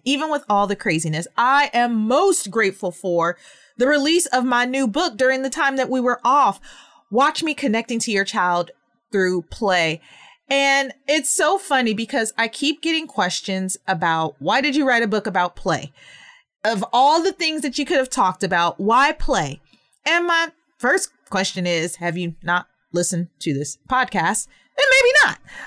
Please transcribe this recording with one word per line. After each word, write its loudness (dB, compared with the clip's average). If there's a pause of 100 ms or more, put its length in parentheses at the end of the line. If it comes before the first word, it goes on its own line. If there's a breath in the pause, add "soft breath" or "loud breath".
even -2
with -2
all 2
the -2
craziness, -4 (100)
I 2
am 0
most 2
grateful -2
for 0 (420 loud breath)
the 2
release 2
of 0
my 2
new -2
book -2
during 2
the -2
time -2
that -2
we 0
were 0
off. 4 (500 loud breath)
Watch 2
me -2
connecting -2
to -4
your 0
child 0 (400)
through 0
play. 0 (480 loud breath)
And 0 (160)
it's 0
so 2
funny 0
because -4
I -2
keep -4
getting -2
questions -4 (120)
about, 0
"Why 0
did 0
you 2
write 2
a -2
book -2
about -2
play? -4 (720 loud breath)
Of -2
all 4
the 0
things -4
that -4
you 0
could 0
have 0
talked 0
about, 0
why 4
play?" -2 (440 soft breath)
And 0
my 0 (260)
first 0 (200)
question -2
is, -2
have -4
you -6
not -2 (260)
listened -2 (120)
to -2
this -6 (100)
podcast? 0 (260 soft breath)
And 0
maybe 6 (120)
not, -4 (280 loud breath)